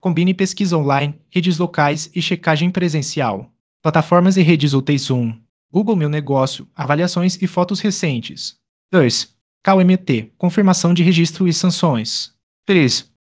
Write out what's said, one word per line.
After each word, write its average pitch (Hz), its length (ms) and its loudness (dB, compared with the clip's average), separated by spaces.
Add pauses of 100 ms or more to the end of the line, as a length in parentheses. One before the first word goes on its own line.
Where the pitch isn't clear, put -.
Combine 180 340 0
pesquisa 185 440 -2
online, 143 360 0 (140)
redes 175 300 -2
locais 151 560 -2
e 175 80 -4
checagem 170 480 -2
presencial. 147 800 -4 (300)
Plataformas 175 540 2
e 190 60 4
redes 151 300 4
úteis. 135 380 0
Um. 120 220 -2 (380)
Google 208 240 0
Meu 156 140 -2
Negócio, 139 680 -2
avaliações 175 680 -2
e 190 60 -2
fotos 180 340 -4
recentes. 170 760 -6 (340)
Dois. 143 440 0 (280)
K 190 180 2
M 185 160 4
T, 127 420 -4
confirmação 180 560 2
de 180 80 2
registro 170 440 2
e 170 60 2
sanções. 156 800 -2 (320)
Três. 160 580 0